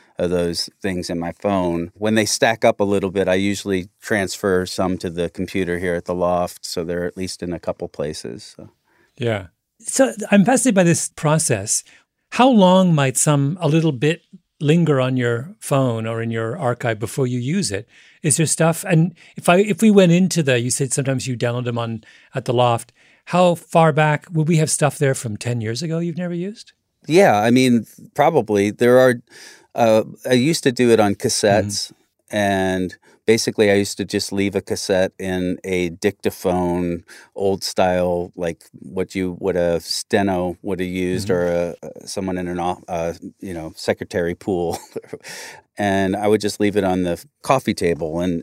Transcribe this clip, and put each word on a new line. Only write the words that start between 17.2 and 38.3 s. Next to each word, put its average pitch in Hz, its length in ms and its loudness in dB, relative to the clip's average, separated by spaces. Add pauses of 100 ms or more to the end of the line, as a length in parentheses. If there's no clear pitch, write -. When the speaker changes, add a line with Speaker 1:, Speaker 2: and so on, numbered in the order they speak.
Speaker 2:
you 123 100 -4
use 135 340 -4
it? 101 160 -8 (360)
Is 156 140 0
there 165 100 2
stuff, 165 380 0
and 175 280 2 (220)
if - 140 -2
I, 175 80 8
if 202 240 2
we 220 100 6
went 190 220 6
into 175 280 2
the, 131 180 2
you 120 120 -2
said 135 220 -2
sometimes 131 340 -2
you 123 100 -4
download 120 280 -2
them 120 120 -4
on, 113 260 -6 (300)
at 131 120 -6
the 127 80 -2
loft. 120 380 2 (340)
How 175 300 4
far 165 360 4
back, 151 400 2
would 156 160 0
we 170 100 2
have 156 140 2
stuff - 260 0
there 135 160 2
from 110 220 -6
ten 120 240 -4
years 113 240 -6
ago 160 160 -4
you've 170 180 -6
never 175 160 -8
used? 185 380 -10 (360)
Speaker 1:
Yeah, 151 300 6
I 110 140 4
mean, 123 340 4 (300)
probably. 107 560 2
There 123 280 4
are, 127 160 6 (600)
uh, 110 280 4 (240)
I 127 60 4
used 135 300 0
to 135 80 2
do 123 200 2
it 107 100 6
on 104 140 2
cassettes 101 760 0
Speaker 2:
Mm-hmm. - 440 -16
Speaker 1:
and 95 640 -2 (280)
basically, 113 440 2
I 101 40 4
used 101 240 0
to 98 80 -4
just - 260 -4
leave 98 240 -2
a 98 60 0
cassette 95 580 -2
in 92 460 -4
a 92 240 -2
dictaphone, 90 1120 -4 (320)
old 98 300 -2
style, 90 720 0